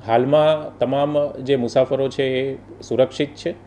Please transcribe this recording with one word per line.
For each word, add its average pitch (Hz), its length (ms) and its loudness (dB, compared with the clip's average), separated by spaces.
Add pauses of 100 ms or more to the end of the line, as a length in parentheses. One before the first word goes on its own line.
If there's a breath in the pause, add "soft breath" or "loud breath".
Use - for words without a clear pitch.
હાલમાં 151 720 2
તમામ 143 540 0
જે 135 240 -2
મુસાફરો 131 520 0
છે 135 140 -4
એ 131 360 -2 (240)
સુરક્ષિત 131 520 -2
છે. - 160 -8 (160)